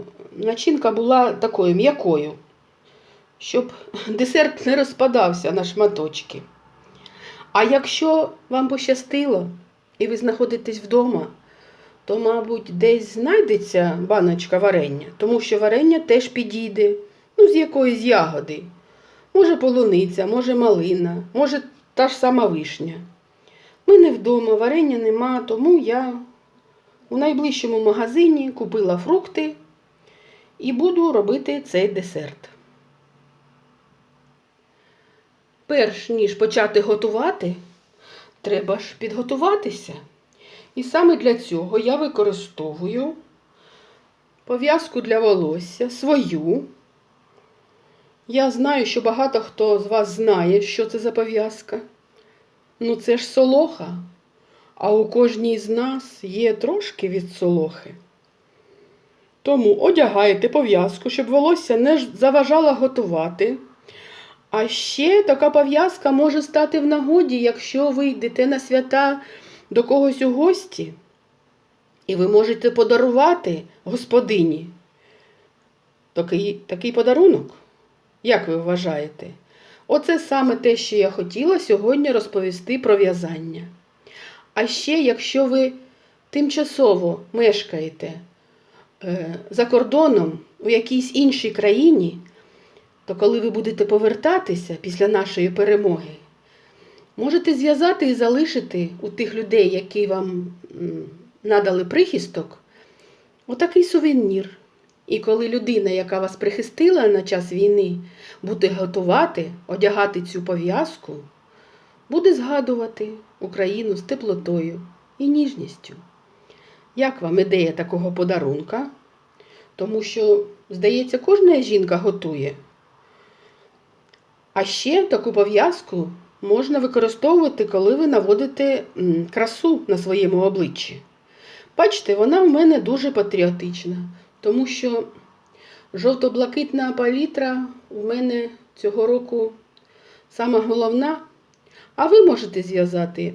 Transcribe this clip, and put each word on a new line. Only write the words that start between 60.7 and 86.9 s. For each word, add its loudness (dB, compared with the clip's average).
щоб -4
волосся 2
не 4
ж -6
заважало 4
готувати. -2
А -2
ще 2
така 2
пов'язка 2
може 2
стати 0
в 0
нагоді, 2
якщо 0
ви 0
йдете -2
на 0
свята 0
до 2
когось 2
у 2
гості. -2
І -4
ви 2
можете 2
подарувати 2
господині 0
такий, -4
такий -6
подарунок. 4
Як 0
ви -2
вважаєте? -6
Оце 0
саме 0
те, 2
що -6
я 2
хотіла -2
сьогодні 0
розповісти -4
про 2
в'язання. -2
А -2
ще, -6
якщо 0
ви 0
тимчасово 0